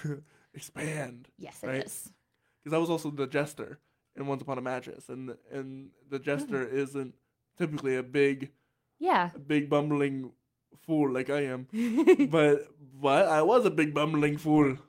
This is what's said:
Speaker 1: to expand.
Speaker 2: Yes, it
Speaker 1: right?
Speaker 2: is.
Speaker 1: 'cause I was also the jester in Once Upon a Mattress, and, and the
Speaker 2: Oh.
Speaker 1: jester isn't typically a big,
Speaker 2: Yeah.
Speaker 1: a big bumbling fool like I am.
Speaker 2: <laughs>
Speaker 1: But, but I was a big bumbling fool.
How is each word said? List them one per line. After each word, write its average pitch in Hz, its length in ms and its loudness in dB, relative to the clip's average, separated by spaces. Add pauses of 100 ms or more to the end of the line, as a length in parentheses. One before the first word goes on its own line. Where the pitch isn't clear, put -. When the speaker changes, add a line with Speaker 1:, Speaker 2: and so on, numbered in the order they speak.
Speaker 1:
to 147 220 -8 (320)
expand. 143 760 -10 (100)
Speaker 2:
Yes, - 240 -18
it - 40 -10
Speaker 1:
right? 131 180 -6
Speaker 2:
is. - 260 -16 (560)
Speaker 1:
'cause 147 80 -6
I 160 40 2
was 170 120 0
also 156 200 -4
the 139 180 -6
jester 143 500 -6 (380)
in 139 100 -8
Once 139 160 -6
Upon 135 160 -6
a - 20 -8
Mattress, 127 480 -10
and, 127 280 -12 (160)
and 135 380 -12 (180)
the 139 80 -8
Speaker 2:
Oh. - 20 -4
Speaker 1:
jester 143 480 -4
isn't 135 480 -6 (420)
typically 147 400 -2
a 127 60 -2
big, 135 480 0 (480)
Speaker 2:
Yeah. 220 360 2
Speaker 1:
a - 40 -16
big 147 320 -2
bumbling 143 640 0 (460)
fool 151 320 2
like 131 200 -2
I 143 120 0
am. 127 300 -6
Speaker 2:
<laughs> 240 580 4
Speaker 1:
But, 147 380 4 (320)
but 143 280 6
I 156 140 4
was 214 240 6
a 180 40 4
big 151 240 0
bumbling 151 440 0
fool. 151 380 4 (120)